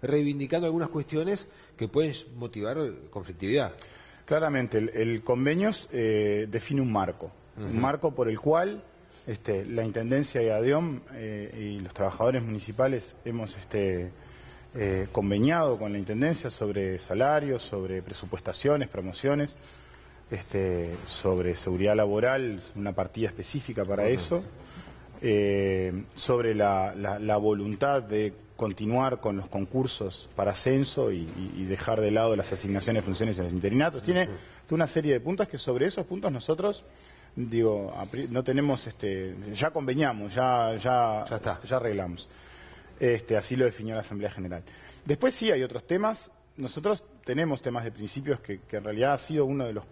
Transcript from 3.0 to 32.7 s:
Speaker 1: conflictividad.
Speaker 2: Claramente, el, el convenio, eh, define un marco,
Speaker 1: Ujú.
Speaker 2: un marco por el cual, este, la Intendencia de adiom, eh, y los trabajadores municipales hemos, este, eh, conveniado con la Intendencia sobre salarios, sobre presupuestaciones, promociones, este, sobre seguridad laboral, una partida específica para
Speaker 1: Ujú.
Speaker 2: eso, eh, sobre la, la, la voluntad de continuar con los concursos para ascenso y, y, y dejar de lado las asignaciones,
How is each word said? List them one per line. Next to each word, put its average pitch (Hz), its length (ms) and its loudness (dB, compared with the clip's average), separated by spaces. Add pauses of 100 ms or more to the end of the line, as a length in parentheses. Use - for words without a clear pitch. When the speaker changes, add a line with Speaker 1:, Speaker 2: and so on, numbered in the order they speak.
Speaker 1:
conflictividad. 95 640 -2 (520)
Speaker 2:
Claramente, 143 520 2
el, 110 120 2
el 110 340 0
convenio, 151 480 2 (200)
eh, 107 580 2
define 127 320 0
un 127 100 2
marco, 90 400 0 (260)
Speaker 1:
Ujú. 110 80 -8
Speaker 2:
un 110 160 0
marco 139 320 2
por 123 160 2
el 110 100 -2
cual, 180 440 2 (420)
este, 104 400 -2
la 117 180 -2
Intendencia 117 560 0
de 110 140 4
adiom, 139 460 2 (140)
eh, 107 640 -8
y - 20 -8
los 92 140 -10
trabajadores 113 500 2
municipales 110 720 -2 (100)
hemos, 117 320 -6
este, 95 540 -2 (640)
eh, 98 340 0
conveniado 120 640 4
con 104 160 -4
la 101 40 -2
Intendencia 117 520 0
sobre 98 500 -2
salarios, 135 640 2
sobre 95 400 -4
presupuestaciones, 117 880 -2
promociones, 139 680 -2 (720)
este, 92 640 -2 (160)
sobre 90 480 0
seguridad 95 400 2
laboral, 110 680 2 (140)
una 101 180 -4
partida 98 340 -2
específica 110 580 -4
para 98 180 0
Speaker 1:
Ujú. 113 80 4
Speaker 2:
eso, 175 320 0 (760)
eh, 98 840 2 (100)
sobre 120 400 2
la, 101 400 4
la, 101 260 -4
la 107 180 2
voluntad 107 680 2
de 107 300 0 (240)
continuar 117 600 0
con 104 160 0
los 95 120 -6
concursos 104 840 -4
para 101 180 2
ascenso 131 600 2
y, 92 60 -2
y, 85 400 -6
y 95 80 -4
dejar 98 340 0
de 107 100 4
lado 110 280 4
las 101 160 -2
asignaciones, 98 500 0